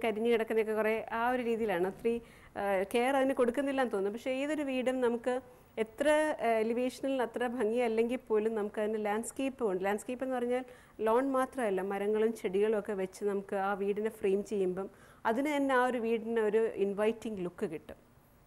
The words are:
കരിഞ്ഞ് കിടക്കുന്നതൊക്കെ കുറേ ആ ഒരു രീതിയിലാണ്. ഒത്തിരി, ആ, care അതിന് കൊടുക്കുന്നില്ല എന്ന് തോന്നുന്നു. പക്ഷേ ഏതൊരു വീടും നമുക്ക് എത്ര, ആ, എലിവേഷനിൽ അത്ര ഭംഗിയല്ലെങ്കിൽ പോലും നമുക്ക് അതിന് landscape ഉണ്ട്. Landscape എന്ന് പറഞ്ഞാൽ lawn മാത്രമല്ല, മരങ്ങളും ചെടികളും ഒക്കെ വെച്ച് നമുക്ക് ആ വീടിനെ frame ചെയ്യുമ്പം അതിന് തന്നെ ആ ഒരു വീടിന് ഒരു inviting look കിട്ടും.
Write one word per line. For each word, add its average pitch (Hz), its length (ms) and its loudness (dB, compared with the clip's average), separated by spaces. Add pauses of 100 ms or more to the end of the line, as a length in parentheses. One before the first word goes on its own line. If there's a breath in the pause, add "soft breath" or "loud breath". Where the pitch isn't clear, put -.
കരിഞ്ഞ് 226 280 0
കിടക്കുന്നതൊക്കെ 220 480 2
കുറേ 220 140 2 (240)
ആ 233 40 0 (100)
ഒരു 254 160 0
രീതിയിലാണ്. 202 440 0
ഒത്തിരി, 233 220 -2 (460 loud breath)
ആ, - 20 -2 (300)
care 254 280 2
അതിന് 269 200 2
കൊടുക്കുന്നില്ല 269 420 0
എന്ന് 214 140 -2
തോന്നുന്നു. 202 220 -2
പക്ഷേ 262 140 -4 (100)
ഏതൊരു 302 280 -2
വീടും 254 360 0
നമുക്ക് 240 280 -2 (480 loud breath)
എത്ര, 285 240 -4 (400)
ആ, - 20 4 (140)
എലിവേഷനിൽ 254 640 0
അത്ര 233 180 -4 (120)
ഭംഗിയല്ലെങ്കിൽ 233 720 2
പോലും 214 320 2
നമുക്ക് 208 240 -4
അതിന് 214 220 0
landscape 233 640 -2
ഉണ്ട്. 185 160 0
Landscape 214 400 -2
എന്ന് 262 120 -2
പറഞ്ഞാൽ 247 280 0 (400 loud breath)
lawn 233 180 4 (120)
മാത്രമല്ല, 254 460 0 (100)
മരങ്ങളും 214 480 2
ചെടികളും 208 420 2
ഒക്കെ 208 200 -4
വെച്ച് 190 200 -6 (100)
നമുക്ക് 196 240 -4 (120)
ആ - 20 0 (120)
വീടിനെ 208 380 0
frame 196 200 2 (120)
ചെയ്യുമ്പം 190 360 0 (420 loud breath)
അതിന് 269 260 0
തന്നെ 269 240 2
ആ 247 100 4
ഒരു 247 160 -2
വീടിന് 226 440 0
ഒരു 220 120 4 (240)
inviting 214 600 -2
look 175 280 -6
കിട്ടും. - 260 -12 (480)